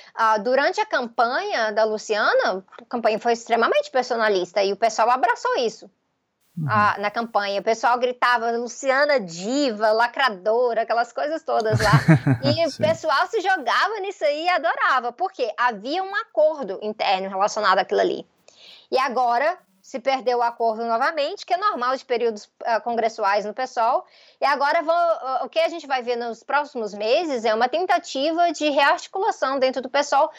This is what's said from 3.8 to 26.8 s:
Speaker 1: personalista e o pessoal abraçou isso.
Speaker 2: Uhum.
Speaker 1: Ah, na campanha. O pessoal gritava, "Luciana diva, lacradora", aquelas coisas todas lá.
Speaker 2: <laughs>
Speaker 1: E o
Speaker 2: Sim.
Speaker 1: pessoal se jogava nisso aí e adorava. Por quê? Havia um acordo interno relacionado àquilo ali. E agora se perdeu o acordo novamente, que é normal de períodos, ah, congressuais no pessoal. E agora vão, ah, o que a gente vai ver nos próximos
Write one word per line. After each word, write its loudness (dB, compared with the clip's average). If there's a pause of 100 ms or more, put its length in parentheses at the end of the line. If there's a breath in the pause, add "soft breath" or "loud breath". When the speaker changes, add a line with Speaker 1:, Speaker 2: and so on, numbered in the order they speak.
Speaker 1:
personalista 0
e 0
o -4
pessoal 2
abraçou 0
isso. -4 (680)
Speaker 2:
Uhum. -4
Speaker 1:
Ah, 2
na -2
campanha. -2
O -6
pessoal 2
gritava, 2
"Luciana 0
diva, 0
lacradora", 0
aquelas -2
coisas -4
todas 0
lá. 2
Speaker 2:
<laughs> 4
Speaker 1:
E 2
o 0
Speaker 2:
Sim. -6
Speaker 1:
pessoal 0
se -2
jogava 0
nisso -4
aí 0
e 0
adorava. 0
Por -4
quê? -4
Havia -2
um -8
acordo 0
interno -2
relacionado 2
àquilo 2
ali. -2 (640 loud breath)
E 2
agora 0 (240)
se -12
perdeu 0
o 0
acordo -2
novamente, -2
que -4
é 2
normal -2
de -8
períodos, -4 (160)
ah, 0
congressuais 0
no -8
pessoal. -2 (360 soft breath)
E 0
agora 2
vão, 0
ah, 0
o -8
que -2
a 2
gente -12
vai -2
ver -2
nos -8
próximos -2